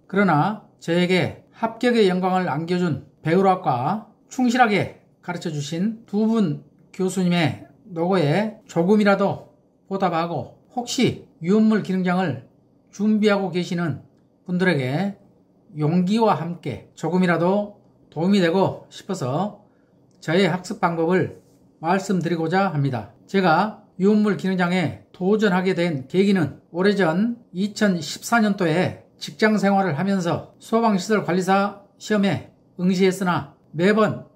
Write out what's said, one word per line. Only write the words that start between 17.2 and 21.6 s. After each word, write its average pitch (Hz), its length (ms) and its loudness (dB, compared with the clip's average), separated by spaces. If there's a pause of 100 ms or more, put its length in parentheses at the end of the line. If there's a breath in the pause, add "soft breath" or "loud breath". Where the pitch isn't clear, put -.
도움이 190 280 0
되고 170 520 0
싶어서 160 720 -6 (560 soft breath)
저의 175 280 2
학습 180 320 -6
방법을 170 600 0 (380)